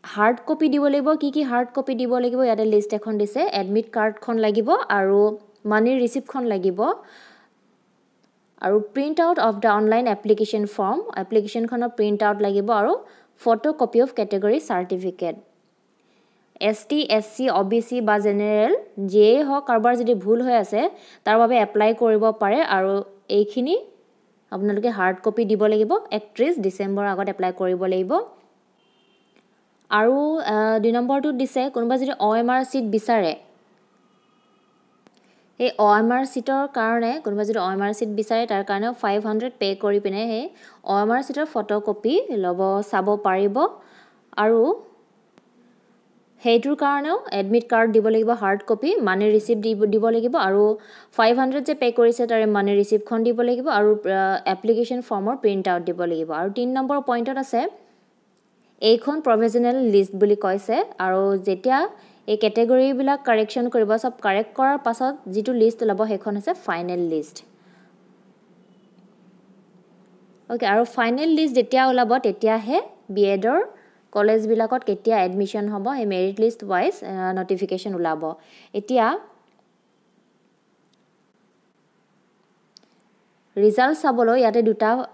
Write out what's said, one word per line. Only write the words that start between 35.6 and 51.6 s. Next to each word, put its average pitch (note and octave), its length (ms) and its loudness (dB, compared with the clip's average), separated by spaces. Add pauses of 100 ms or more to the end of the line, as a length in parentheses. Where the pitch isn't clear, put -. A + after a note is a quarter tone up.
অ - 20 6 (140)
এম A3+ 140 2
আৰ C4 80 0 (100)
ছিটৰ C4+ 300 -2 (140)
কাৰণে, A#3 340 -2 (140)
কোনোবা G#3 240 -2
যদি A3 180 -2
অ - 80 -2
এম G3 100 -4
আৰ G#3 140 -2
ছিট A3 200 -4
বিচাৰে, A3+ 320 -2
তাৰ G3 180 -2
কাৰণেও G#3 240 -4 (100)
ফাইভ G#3 160 -2 (100)
হাণ্ড্ৰেড A3+ 320 -4
পে' G3 120 -2 (100)
কৰি G3+ 220 0
পিনে G3 160 -4 (100)
সেই A#3 140 -6 (460)
অ - 20 2 (100)
এম A3 120 0
আৰ C4+ 120 0
ছিটৰ C#4+ 260 -4
ফটো G#3 240 -2 (100)
কপি A3 280 -2 (280)
ল'ব, F3+ 180 -2 (300)
চাব F#3+ 160 0 (200)
পাৰিব। G3 280 0 (880)
আৰু A3+ 180 4 (1800)
সেইটোৰ A#3 320 2
কাৰণেও C#4+ 420 -2 (220)
এডমিট A3+ 300 0
কাৰ্ড A3+ 220 2
দিব G#3+ 160 4
লাগিব, A3 220 2 (120)
হাৰ্ড G3+ 280 0
কপি, A#3+ 200 0 (180)
মানি F#3+ 240 0
ৰিচিপ্ট G#3+ 320 2
দিব, A3 220 -2
দিব G#3 200 0 (100)
লাগিব A#3+ 180 0 (140)
আৰু G3+ 160 4 (540)
ফাইভ A3+ 220 4
হাণ্ড্ৰেড C4+ 300 0